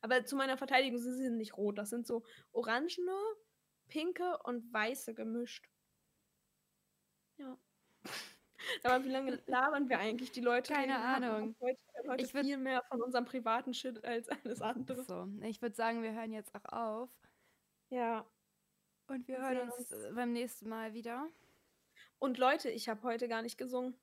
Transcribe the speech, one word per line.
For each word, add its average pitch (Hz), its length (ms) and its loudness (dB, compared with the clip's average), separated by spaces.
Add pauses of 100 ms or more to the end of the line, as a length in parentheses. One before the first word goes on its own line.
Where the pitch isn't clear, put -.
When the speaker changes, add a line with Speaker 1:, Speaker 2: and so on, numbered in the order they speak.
Speaker 1:
Aber 247 220 4
zu 277 120 -2
meiner 262 220 2
Verteidigung, 262 400 4
sie 240 160 -2
sind 254 220 0
nicht 220 200 -4
rot. 208 220 0
Das 208 120 -4
sind 233 160 -2
so 233 180 -2 (280)
orangene, 311 640 2 (720)
pinke 349 560 -2
und 240 280 -4
weiße 226 420 0
gemischt. 226 540 -6 (1700)
Ja. 262 180 -10 (480)
<laughs> - 800 -8
Aber 254 200 6
wie 269 60 -2
lange 262 360 0
labern 269 420 4
wir 240 100 4
eigentlich? 220 340 -2
Die 254 80 -6
Leute 247 340 4
Speaker 2:
Keine 269 240 2
Speaker 1:
reden, 226 120 0
haben 262 140 2
Speaker 2:
Ahnung. 220 360 0
Speaker 1:
heute, 254 200 0 (280)
heute 254 200 0
Speaker 2:
Ich - 60 -12
würd 269 140 2
Speaker 1:
viel 285 100 2
mehr 262 300 2
von 240 140 0
unserem 247 220 2
privaten 240 500 0
Shit 226 300 -6
als 233 240 -2
alles 214 340 -4
andere. 254 440 -4
Speaker 2:
So, 180 220 -6 (140)
ich 214 200 -6
würd 233 140 -4
sagen, 233 260 0
wir 220 100 -2
hören 226 200 -6
jetzt 220 220 -10
auch 202 180 -12
auf. 226 380 -4 (800)
Speaker 1:
Ja. 233 340 0 (840)
Speaker 2:
Und 254 200 -6
wir 262 80 -4
Speaker 1:
Wir 254 60 -4
Speaker 2:
hören 254 160 0
Speaker 1:
sehen 247 180 -2
Speaker 2:
uns, - 20 -10
Speaker 1:
uns. 247 140 -8
Speaker 2:
äh, 214 220 -8
beim 240 180 0
nächsten 233 360 -4
Mal 220 260 -6
wieder. 233 360 -6 (880)
Speaker 1:
Und 262 200 2
Leute, 269 320 6
ich - 200 -4
hab 214 140 -2
heute 240 240 0
gar 226 140 0
nicht 233 160 -6
gesungen. 254 440 -2